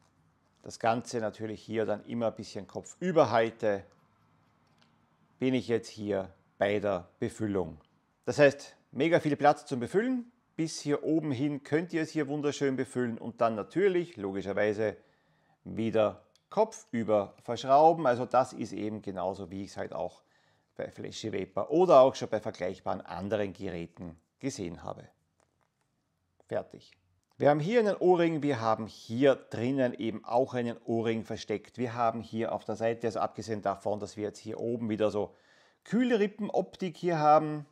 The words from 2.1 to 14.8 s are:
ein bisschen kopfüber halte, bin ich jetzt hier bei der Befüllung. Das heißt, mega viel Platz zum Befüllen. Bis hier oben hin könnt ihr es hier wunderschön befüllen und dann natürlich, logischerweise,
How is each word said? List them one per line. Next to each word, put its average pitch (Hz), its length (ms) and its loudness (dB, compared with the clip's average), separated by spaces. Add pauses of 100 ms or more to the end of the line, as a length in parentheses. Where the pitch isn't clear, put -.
ein 107 80 -2
bisschen 98 320 -12
kopfüber 151 640 2
halte, 113 540 0 (1500)
bin 131 140 2
ich 117 160 -2
jetzt 113 180 0
hier 98 420 -4 (280)
bei 202 240 2
der 90 260 -2 (120)
Befüllung. 98 580 -4 (480)
Das 123 120 -2
heißt, 143 380 4 (160)
mega 160 300 2
viel 147 160 -2
Platz - 280 4
zum 127 140 -6
Befüllen. 233 500 -2 (280)
Bis 160 240 -4
hier 147 240 -2
oben 156 260 0
hin 143 320 -2
könnt 170 300 -2
ihr 160 80 0
es 156 80 -4
hier 151 180 -2
wunderschön 139 480 0
befüllen 123 420 -2
und - 220 -12
dann 113 160 2
natürlich, 175 600 0
logischerweise, 101 800 -2 (680)